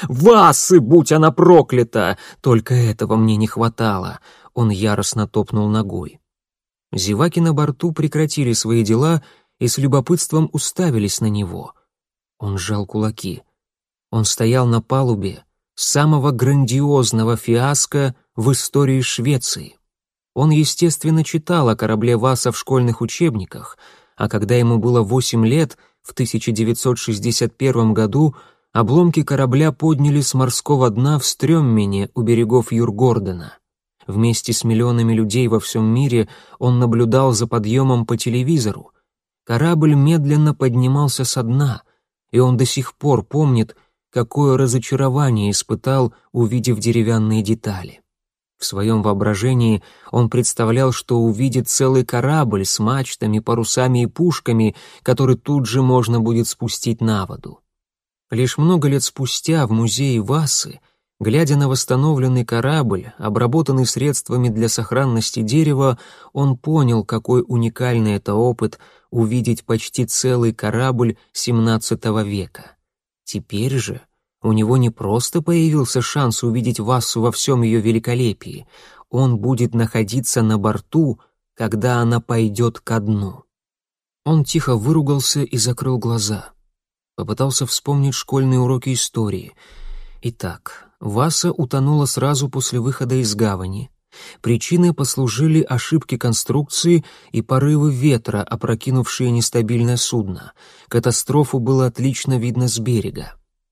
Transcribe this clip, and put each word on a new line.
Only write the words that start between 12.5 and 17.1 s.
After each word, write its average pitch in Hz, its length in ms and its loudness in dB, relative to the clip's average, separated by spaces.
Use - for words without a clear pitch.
сжал 101 280 -4
кулаки. 110 580 -6
Он 113 140 0
стоял 120 400 0
на 117 160 2
палубе 117 640 -2
самого 147 560 2
грандиозного 127 1040 2